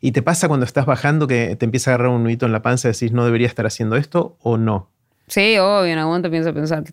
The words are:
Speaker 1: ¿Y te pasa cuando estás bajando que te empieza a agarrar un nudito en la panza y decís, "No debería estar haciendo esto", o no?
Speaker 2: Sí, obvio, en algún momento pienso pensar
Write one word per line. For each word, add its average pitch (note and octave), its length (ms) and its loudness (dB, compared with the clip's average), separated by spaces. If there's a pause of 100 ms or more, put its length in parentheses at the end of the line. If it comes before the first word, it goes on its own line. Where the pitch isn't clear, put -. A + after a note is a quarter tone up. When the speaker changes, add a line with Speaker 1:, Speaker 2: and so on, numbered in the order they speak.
Speaker 1:
¿Y C3 120 0
te C3 100 0
pasa E3+ 240 0
cuando C#3 180 0
estás B2+ 220 0
bajando D3 400 2
que A#2+ 300 0
te - 80 -4
empieza B2 260 0
a B2+ 40 4
agarrar B2 200 2
un A#2 80 0
nudito A#2 240 0
en A2+ 60 0
la A2 100 -2
panza B2 260 0
y A2+ 40 2
decís, A2 180 -4
"No A#2+ 140 0
debería A#2 240 2
estar A2 180 -4
haciendo A2 300 -2
esto", D#3+ 440 -2
o A#2 160 0
no? A2 320 -2 (420)
Speaker 2:
Sí, G#3 280 2
obvio, G3 340 2
en D#3+ 60 -2
algún D#3+ 140 0
momento F3+ 180 -2
pienso D#3+ 240 -2
pensar D#3 380 -4